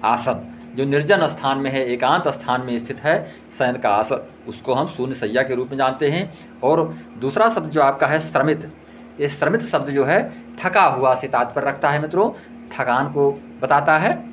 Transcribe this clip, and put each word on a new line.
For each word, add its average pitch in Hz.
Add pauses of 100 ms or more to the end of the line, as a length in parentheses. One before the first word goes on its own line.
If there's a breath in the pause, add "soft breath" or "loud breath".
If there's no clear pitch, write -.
आसन। 120 (220 loud breath)
जो 131
निर्जन 147
स्थान 139
में 135
है, 131
एकांत 127
स्थान 127
में 120
स्थित 131
है 160 (280 loud breath)
शयन 123
का 120
आसन, 110 (200)
उसको 123
हम 143
शून्य 131
सैया 120
के 131
रूप 127
में 135
जानते 135
हैं। 170 (300 loud breath)
और 160 (200 loud breath)
दूसरा 139
शब्द 175
जो 151
आपका 139
है 156
श्रमित, 151 (480 loud breath)
ये 143
श्रमित 165
शब्द 143
जो 139
है 160 (300 loud breath)
थका 202
हुआ 131
से 135
तात्पर्य 127
रखता 139
है 151
मित्रों, 175 (460 loud breath)
थकान 127
को 139 (200)
बताता 147
है। 226